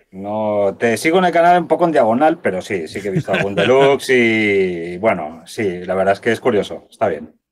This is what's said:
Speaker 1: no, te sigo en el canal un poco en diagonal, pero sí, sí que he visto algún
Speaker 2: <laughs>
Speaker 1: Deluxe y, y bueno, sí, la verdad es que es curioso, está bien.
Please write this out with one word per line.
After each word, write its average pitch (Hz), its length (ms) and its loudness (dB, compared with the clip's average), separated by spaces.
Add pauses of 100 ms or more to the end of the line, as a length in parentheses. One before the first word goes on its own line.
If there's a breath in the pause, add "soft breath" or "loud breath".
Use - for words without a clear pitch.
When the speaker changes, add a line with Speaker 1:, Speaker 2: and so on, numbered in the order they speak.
(100)
Speaker 1:
no, 104 640 -2
te 117 200 0
sigo 160 240 0
en 185 60 4
el 170 60 2
canal 175 300 4
un 151 60 -8
poco 160 160 2
en 170 80 2
diagonal, 143 480 2
pero - 200 -4
sí, 85 280 -6
sí - 120 -10
que 95 60 -10
he 98 60 -4
visto 180 200 -2
algún 101 220 -2
Speaker 2:
<laughs> - 0 -
Speaker 1:
Deluxe 139 560 2
y, 101 840 0
y 90 40 -10
bueno, 87 480 -4
sí, 90 380 -6
la 92 100 -4
verdad 95 200 0
es - 60 -6
que 117 120 0
es 104 80 -4
curioso, - 500 -2
está - 160 -4
bien. 98 260 -6 (200)